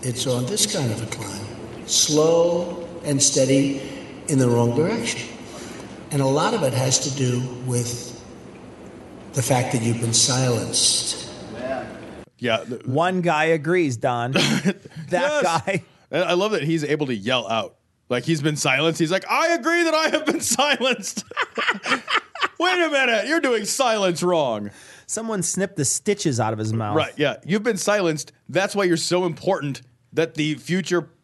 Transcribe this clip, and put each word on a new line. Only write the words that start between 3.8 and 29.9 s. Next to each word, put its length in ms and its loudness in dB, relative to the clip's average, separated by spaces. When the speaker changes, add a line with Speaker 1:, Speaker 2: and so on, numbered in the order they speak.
Speaker 1:
in 100 4
the 100 6
wrong 280 4
direction. 520 -2
And 120 0
a 40 4
lot 280 2
of 80 0
it 120 2
has 260 2
to 160 -4
do 240 2
with 460 -4
the 100 -2
fact 300 2
that 100 0
you've 180 0
been 140 -2
silenced. 1120 0
Speaker 2:
Yeah, 200 0
th- 260 -8
Speaker 3:
One 380 2
guy 240 4
agrees, 500 2
Don. 360 0
Speaker 2:
<laughs> 0 -
Speaker 3:
That 400 2
Speaker 2:
Yes. 320 2
Speaker 3:
guy. 420 0
Speaker 2:
And 140 0
I 100 0
love 180 2
that 100 0
he's 220 0
able 220 0
to 80 0
yell 340 -2
out. 280 -2
Like, 160 0
he's 180 0
been 140 0
silenced. 440 2
He's 100 2
like, 200 -2
"I 240 2
agree 300 2
that 100 0
I 160 2
have 160 0
been 140 0
<laughs> 180 -2
silenced." 680 0
<laughs> 1000 -4
Wait 220 2
a 100 4
minute. 360 2
You're 140 2
doing 240 2
silence 580 2
wrong. 480 0
Speaker 3:
Someone 360 -4
snipped 340 -2
the 80 0
stitches 540 0
out 140 2
of 60 -4
his 140 -2
mouth. 240 -2
Speaker 2:
Right, 200 0
yeah. 280 2
You've 180 0
been 160 0
silenced. 540 0
That's 280 0
why 80 2
you're 120 4
so 280 0
important 560 -2